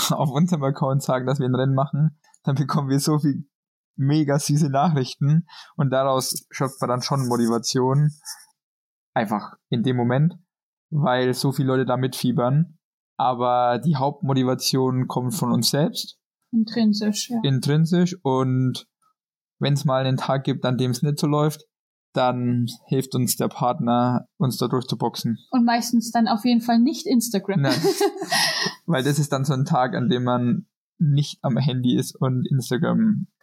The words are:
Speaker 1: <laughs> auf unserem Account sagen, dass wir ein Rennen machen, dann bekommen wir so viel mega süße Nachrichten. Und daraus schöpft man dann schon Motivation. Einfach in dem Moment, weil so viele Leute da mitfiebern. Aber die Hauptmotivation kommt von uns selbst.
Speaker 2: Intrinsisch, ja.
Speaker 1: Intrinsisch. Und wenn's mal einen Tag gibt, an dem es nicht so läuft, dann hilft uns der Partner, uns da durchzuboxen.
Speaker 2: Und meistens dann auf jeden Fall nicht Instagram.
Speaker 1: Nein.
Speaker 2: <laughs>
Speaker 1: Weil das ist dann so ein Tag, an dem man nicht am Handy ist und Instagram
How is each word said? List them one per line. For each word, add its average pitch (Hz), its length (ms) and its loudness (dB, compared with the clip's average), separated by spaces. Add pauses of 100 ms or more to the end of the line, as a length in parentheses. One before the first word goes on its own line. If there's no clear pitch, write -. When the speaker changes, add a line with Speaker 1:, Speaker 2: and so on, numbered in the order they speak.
Speaker 1:
<laughs> - 80 -4
auf 139 200 0
unserem 151 340 0
Account 139 380 0
sagen, 127 220 0
dass 131 140 0
wir 131 80 -2
ein 127 80 0
Rennen 135 200 2
machen, 143 460 0 (220)
dann 139 140 0
bekommen 139 340 -2
wir 139 100 2
so 151 200 0
viel 139 280 -2 (480)
mega 143 420 2
süße 147 300 0
Nachrichten. 143 760 0 (300)
Und 139 180 0
daraus 131 560 -2
schöpft 131 320 -6
man 120 80 -4
dann 127 100 0
schon 135 260 -2
Motivation. 123 840 2 (1040)
Einfach 107 400 -4 (160)
in 120 120 -2
dem 127 140 0
Moment, 127 380 2 (560)
weil 127 420 0
so 135 200 -2
viele 131 160 -2
Leute 131 180 2
da 123 100 0
mitfiebern. 127 800 0 (420)
Aber 123 600 0
die 151 160 0
Hauptmotivation 131 1120 0
kommt 127 280 -4
von 120 180 -2
uns 117 180 2
selbst. - 480 -2 (320)
Speaker 2:
Intrinsisch, 214 800 0
ja. 233 140 -4
Speaker 1:
Intrinsisch. 156 800 2
Und 127 640 0 (720)
wenn's 139 240 0
mal 131 200 0
einen 131 120 0
Tag 135 260 -2
gibt, 135 220 -2
an 127 120 0
dem 127 140 0
es 117 120 -4
nicht 147 180 -2
so 156 80 0
läuft, 147 340 0 (520)
dann 123 520 0 (200)
hilft 131 280 -2
uns 127 220 0
der 113 100 -2
Partner, 123 800 0 (120)
uns 127 180 0
da 127 100 -2
durchzuboxen. 117 720 -4 (120)
Speaker 2:
Und 240 140 2
meistens 233 460 0
dann 226 160 2
auf 226 180 -2
jeden 240 180 2
Fall 233 180 2
nicht 262 260 0
Instagram. 196 540 0
Speaker 1:
Nein. - 200 2 (520)
Speaker 2:
<laughs> - 540 -4
Speaker 1:
Weil 131 180 0
das 147 160 2
ist 143 100 0
dann 135 140 0
so 147 80 0
ein 135 140 0
Tag, 127 280 0
an 123 140 0
dem 123 160 0
man 123 420 0 (320)
nicht 147 440 2
am 117 160 0
Handy 123 380 0
ist 127 200 -4
und 127 340 0
Instagram 120 800 0 (140)